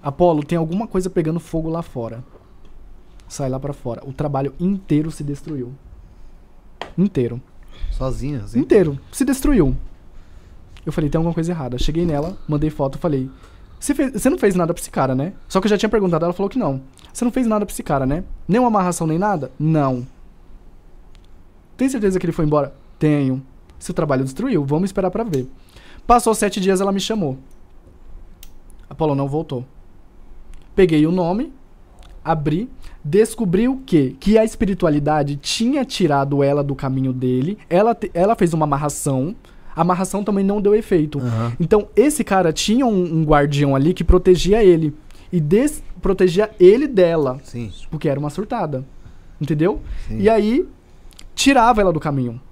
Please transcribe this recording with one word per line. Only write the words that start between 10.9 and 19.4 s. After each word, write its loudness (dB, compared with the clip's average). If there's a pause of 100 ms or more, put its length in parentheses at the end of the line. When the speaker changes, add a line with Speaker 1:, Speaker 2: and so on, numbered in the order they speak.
Speaker 1:
falei, -2
"Tem 0
alguma 0
coisa -2
errada." -6
Cheguei 2
nela, -2 (120)
mandei 0
foto, -4
falei, -2 (480)
"Você -2
fez, 0
você 2
não -2
fez 2
nada 0
pra -6
esse -12
cara, 0
né?" -4 (140)
Só 2
que -2
eu 4
já 4
tinha 0
perguntado, 2
ela 0
falou -2
que -4
não. -2 (320)
"Você -4
não 2
fez 0
nada 0
pra -12
esse -10
cara, 0
né? -2 (240)
Nem 4
uma 4
amarração, 0
nem 0
nada?" -2